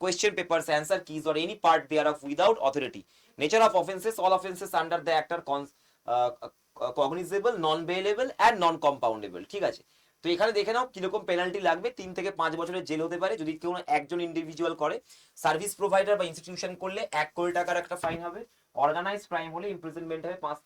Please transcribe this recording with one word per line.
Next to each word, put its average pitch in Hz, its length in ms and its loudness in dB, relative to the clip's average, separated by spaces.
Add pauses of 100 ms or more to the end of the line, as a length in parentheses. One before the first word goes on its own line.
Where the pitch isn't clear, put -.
question 185 340 2
papers, 170 300 0 (100)
answer 160 300 0
keys 156 220 -8
or 151 60 2 (100)
any 208 100 -6 (100)
part 160 160 6 (100)
thereof 151 260 2 (140)
without 202 260 4 (100)
authority, 127 340 -4 (380)
nature 175 280 4
of 208 40 2 (100)
offenses, 190 420 -4
all 190 140 6
offenses 190 340 -8 (100)
under 165 240 0
the 165 140 2
act 156 160 -2
are 165 140 -6
con-, 143 200 -4 (380)
আহ, 123 240 2 (140)
আহ, - 540 -8
cognizable, 180 560 0 (100)
non 156 140 2 (100)
bailable 202 400 0 (160)
and 233 180 6
non 165 120 6 (100)
compoundable। 110 580 0 (100)
ঠিক 196 160 -4
আছে, - 140 -10 (400)
তো - 20 -4 (100)
এখানে 214 240 4
দেখে 208 160 0
নাও 254 180 2
কিরকম 190 360 -2
পেনাল্টি 180 300 0 (100)
লাগবে, 180 200 0 (100)
তিন 190 180 -10
থেকে 190 120 -2 (100)
পাঁচ 160 120 2 (100)
বছরের 175 280 -4
জেল 156 160 -2
হতে 170 180 -4
পারে 202 180 2
যদি 156 120 -4 (100)
কোনো 175 160 -4 (180)
একজন 147 300 -6
ইন্ডিভিজুয়াল 160 540 -4
করে, 160 140 0 (480)
সার্ভিস 160 360 0
প্রোভাইডার 196 400 4
বা 180 100 0
ইনস্টিটিউশন 180 420 -10 (100)
করলে 190 200 -6 (200)
এক 151 140 -2
কোটি 175 220 0
টাকার 175 240 0
একটা 175 220 -6
ফাইন 165 240 -2
হবে, 180 140 -10 (440)
অর্গানাইজড 180 460 0
ক্রাইম 165 240 -4
হলে 180 200 -6
ইমপ্রিজনমেন্ট 160 500 -8
হবে 180 200 -6
পাঁচ 151 200 -6